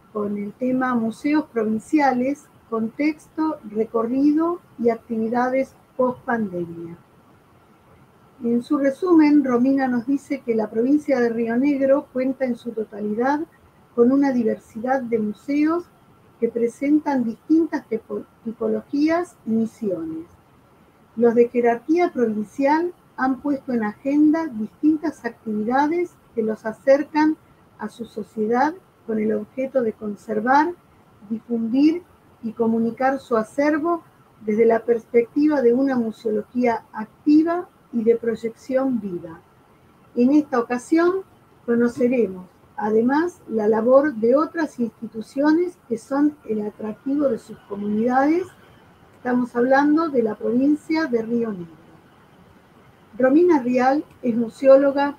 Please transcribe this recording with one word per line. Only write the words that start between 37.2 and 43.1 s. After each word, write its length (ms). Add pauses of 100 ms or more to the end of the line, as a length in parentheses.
y 140
de 100
proyección 840
viva. 400 (760)
En 160
esta 260
ocasión 640 (420)
conoceremos, 800 (320)
además, 720